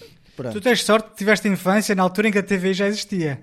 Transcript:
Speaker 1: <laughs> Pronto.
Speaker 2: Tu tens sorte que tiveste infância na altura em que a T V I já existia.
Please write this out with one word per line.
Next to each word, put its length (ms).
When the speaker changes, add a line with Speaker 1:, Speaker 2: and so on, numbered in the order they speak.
Speaker 1:
<laughs> 280
Pronto. 180
Speaker 2:
Tu 80
tens 200
sorte 280
que 80
tiveste 320
infância 440
na 100
altura 260
em 20
que 80
a 40
T 140
V 140
I 20
já 140
existia. 560